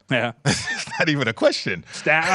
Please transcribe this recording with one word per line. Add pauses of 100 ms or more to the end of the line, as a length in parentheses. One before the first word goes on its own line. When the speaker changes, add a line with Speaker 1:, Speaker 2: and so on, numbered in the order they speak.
Speaker 1:
Yeah.
Speaker 2:
<laughs>
it's (100)
not
even
a
question.
Speaker 1:
Staff,